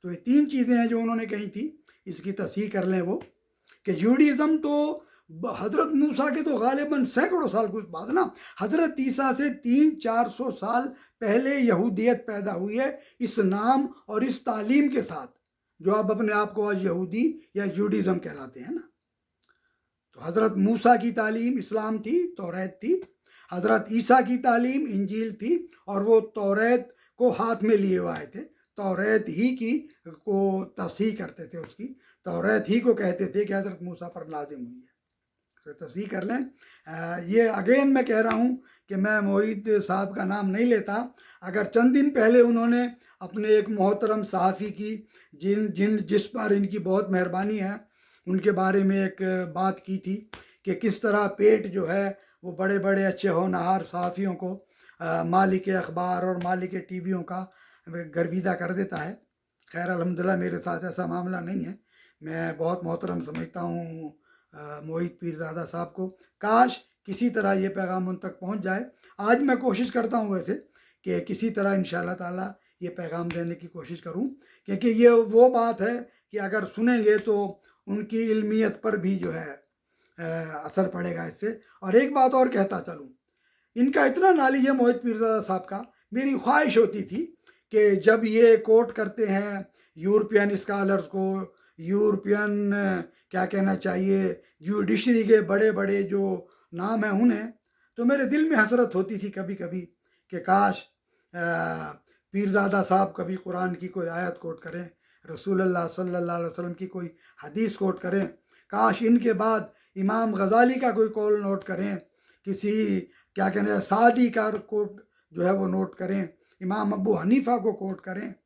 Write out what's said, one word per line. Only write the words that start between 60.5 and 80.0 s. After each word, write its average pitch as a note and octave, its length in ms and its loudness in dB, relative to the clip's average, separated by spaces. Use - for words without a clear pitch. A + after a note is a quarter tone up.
साथ E3+ 260 -6
ऐसा F3+ 240 -6
मामला F3+ 320 -6
नहीं F3 260 -6
है। F#3+ 140 -12
मैं E3 340 -6
बहुत F3 260 -4
मोहतरम E3+ 380 -6
समझता E3 380 -10
हूँ, E3 600 -8
अ, D3 300 -16
मोहित E3 380 -6
पीरजादा D#3+ 440 -8
साहब E3+ 300 -10
को। F#3 120 -6
काश A#3 420 4
किसी G#3+ 240 -2
तरह G#3+ 220 0
ये G3 180 2
पैगाम F#3 380 -4
उन F#3 80 -4
तक F#3 140 -10
पहुँच F#3+ 300 -8
जाए। F#3+ 260 -4
आज A3 220 4
मैं C4+ 160 2
कोशिश B3 340 -2
करता A#3 260 -2
हूँ G#3 180 -2
वैसे F3+ 180 -4
कि F3 180 -2
किसी - 280 -4
तरह G3 240 0
इंशाअल्लाह F3 420 -2
ताला F#3 400 -10
ये F3+ 80 -8
पैगाम E3+ 400 -8
देने E3+ 260 -6
की E3+ 120 -18
कोशिश E3 340 -14
करूँ, G#3 340 -6
क्योंकि G3 240 0
ये A#3 200 8
वो A3+ 400 8
बात A#3 320 0
है A#3+ 300 -4
कि G#3 60 -8
अगर G3 280 -2
सुनेंगे G#3+ 520 2
तो G3+ 460 -2
उनकी G#3 340 -4
इल्मियत G#3+ 520 0
पर G#3+ 140 0
भी F#3+ 180 0
जो F3 160 -4
है, D#3+ 320 -10